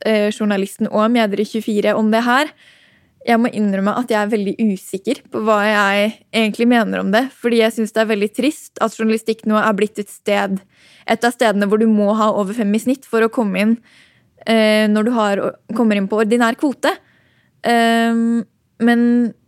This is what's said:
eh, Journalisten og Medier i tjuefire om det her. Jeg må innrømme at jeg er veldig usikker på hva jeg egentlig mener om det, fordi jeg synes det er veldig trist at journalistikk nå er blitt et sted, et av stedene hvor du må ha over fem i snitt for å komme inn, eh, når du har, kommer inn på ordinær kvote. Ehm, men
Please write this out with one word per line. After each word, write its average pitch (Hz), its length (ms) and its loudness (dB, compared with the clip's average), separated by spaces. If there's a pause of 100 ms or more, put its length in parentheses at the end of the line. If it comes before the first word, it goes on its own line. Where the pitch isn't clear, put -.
eh, 214 260 0
Journalisten 208 600 -4
og 214 200 0
Medier 220 300 0
i 214 80 -4
tjuefire 208 480 -2
om 220 160 0
det 226 120 2
her. 269 260 0 (760)
Jeg 233 160 2
må 240 80 0
innrømme 202 480 -2
at 254 140 -4
jeg 208 80 2
er 208 100 -2
veldig 202 300 -2
usikker 208 600 -4 (100)
på 233 100 -6
hva 214 240 2
jeg 208 460 2 (200)
egentlig 220 380 0
mener 196 300 2
om 190 100 -2
det, 226 140 2 (100)
fordi 240 240 0
jeg 226 160 2
synes 220 160 -4
det 220 140 0
er 214 80 -2
veldig 208 240 0
trist - 440 -4
at 220 140 -2
journalistikk 220 560 -2
nå 214 80 2
er 214 160 2
blitt 208 240 -2
et 202 140 -10
sted, 202 480 -4 (480)
et 226 160 0
av 233 100 0
stedene 208 320 2
hvor 214 160 2
du 226 80 4
må 208 240 2
ha 220 160 0
over 202 240 -4
fem 214 180 -2
i 220 60 0
snitt 254 260 -4
for 226 220 0
å 220 60 -6
komme 202 260 -2
inn, 220 160 2 (720)
eh, 214 400 4
når 208 180 2
du 240 60 0
har, 208 320 0 (320)
kommer 226 220 2
inn 196 100 -2
på 214 160 0
ordinær 233 320 2
kvote. 285 380 -2 (720)
Ehm, 233 800 0 (340)
men 240 560 2 (140)